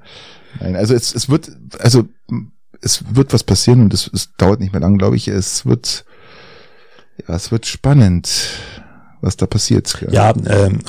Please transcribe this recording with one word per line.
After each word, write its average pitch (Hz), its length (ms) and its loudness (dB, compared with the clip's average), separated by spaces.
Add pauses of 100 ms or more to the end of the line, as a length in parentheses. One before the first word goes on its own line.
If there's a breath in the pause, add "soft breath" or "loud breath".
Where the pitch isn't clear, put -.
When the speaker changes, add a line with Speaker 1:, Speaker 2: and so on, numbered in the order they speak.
(600 loud breath)
Speaker 1:
Nein, 90 160 -6
also 110 200 2
es, - 180 -2
es - 160 -6
wird, 156 220 -2 (260)
also 117 280 4 (760)
es - 220 -4 (100)
wird 135 180 2
was 120 120 0
passieren 120 380 4
und 101 120 4
es, - 180 -4
es - 260 -8
dauert 101 220 2
nicht 95 140 -6
mehr 87 80 -2
lang, 98 160 4
glaub 101 160 2
ich. 117 140 -2
Es 101 400 -6
wird, - 360 -2 (1200 soft breath)
ja, 82 80 -6
es - 160 -6
wird 113 160 -4
spannend, 110 640 2 (920 loud breath)
was - 140 -2
da - 80 -2
passiert. - 640 -2
Speaker 2:
Ja, 107 240 2 (140)
ähm, 101 420 2